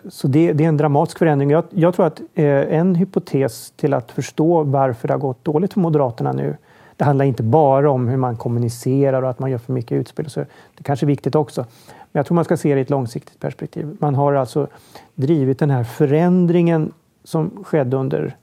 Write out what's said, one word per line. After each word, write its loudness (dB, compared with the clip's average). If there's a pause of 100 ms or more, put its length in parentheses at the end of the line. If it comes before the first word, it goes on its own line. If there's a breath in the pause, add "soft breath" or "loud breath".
så -4
det, 4
det 2
är 4
en 2
dramatisk 2
förändring. 2
Jag, 4
jag 2
tror 2
att, -4 (140)
eh, 2
en 2
hypotes -2
till 0
att -4
förstå 0
varför 0
det 0
har -2
gått -6
dåligt 0
för 0
Moderaterna 0
nu, -4 (400 loud breath)
det 0
handlar 2
inte 0
bara 4
om 0
hur -2
man -2
kommunicerar -2
och -2
att -8
man -4
gör -4
för -10
mycket -6
utspel -6
och -14
så. -6 (300 loud breath)
Det -20
kanske -2
är 2
viktigt 0
också. -2 (520 loud breath)
Men -4
jag -2
tror -2
man 2
ska 0
se 0
det 2
i 2
ett -6
långsiktigt -6
perspektiv. -10
Man -2
har 2
alltså -2 (480 loud breath)
drivit 0
den 0
här 0
förändringen 2 (320)
som -6
skedde 0
under -4